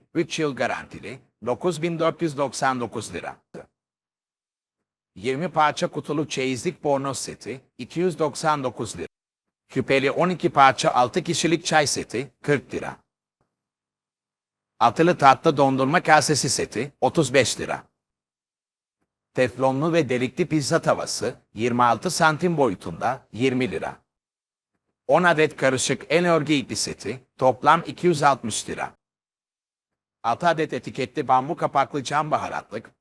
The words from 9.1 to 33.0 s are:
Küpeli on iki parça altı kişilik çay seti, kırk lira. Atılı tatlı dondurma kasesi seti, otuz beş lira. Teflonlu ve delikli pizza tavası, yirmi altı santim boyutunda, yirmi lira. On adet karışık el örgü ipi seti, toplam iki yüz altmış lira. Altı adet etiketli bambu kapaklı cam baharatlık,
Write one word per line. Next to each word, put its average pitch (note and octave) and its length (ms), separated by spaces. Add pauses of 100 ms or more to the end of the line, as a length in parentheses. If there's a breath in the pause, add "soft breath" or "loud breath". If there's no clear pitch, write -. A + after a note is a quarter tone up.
Küpeli C3+ 420
on E3 180
iki E3 200
parça C3+ 420
altı B2+ 320
kişilik E3 420
çay D3+ 220
seti, A2+ 440 (100)
kırk C#3 320
lira. - 240 (1800)
Atılı D#3+ 380
tatlı C#3 400
dondurma C3+ 460
kasesi D3+ 460
seti, - 420 (100)
otuz C3 320
beş C3 260
lira. D2+ 240 (1500)
Teflonlu C3 600
ve D#3 160
delikli B2+ 360
pizza D#3 360
tavası, G#2 540 (180)
yirmi A#2+ 300
altı A#2+ 280
santim D#3+ 460
boyutunda, A2 760
yirmi B2+ 400
lira. C#2+ 260 (1120)
On D#3+ 160
adet D#3 340
karışık C3 520
el F3 220
örgü D#3 220
ipi A2+ 220
seti, - 480 (140)
toplam C3+ 480
iki D3+ 220
yüz D#3 160
altmış B2 460
lira. - 260 (1300)
Altı A#2 240
adet D#3 260
etiketli B2 540
bambu C3+ 280
kapaklı C#3 480
cam D3+ 280
baharatlık, - 680